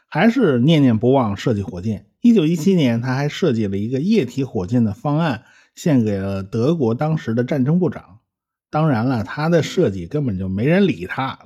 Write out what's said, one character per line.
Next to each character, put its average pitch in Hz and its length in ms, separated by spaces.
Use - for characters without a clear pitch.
还 185 200
是 196 300
念 147 220
念 120 160
不 123 160
忘 113 240
设 131 160
计 101 80
火 90 200
箭。 104 260
一 240 120
九 180 120
一 170 100
七 190 200
年， 120 260
他 127 140
还 143 140
设 - 240
计 110 140
了 98 100
一 107 120
个 131 120
液 196 240
体 135 180
火 101 240
箭 120 160
的 104 100
方 147 260
案， 147 240
献 135 300
给 104 140
了 98 260
德 120 320
国 117 180
当 156 240
时 117 160
的 120 100
战 131 220
争 160 140
部 170 100
长。 - 300
当 156 180
然 120 180
了， 120 200
他 156 240
的 170 140
设 160 260
计 92 180
根 147 180
本 98 140
就 95 80
没 95 180
人 180 220
理 92 180
他， 131 400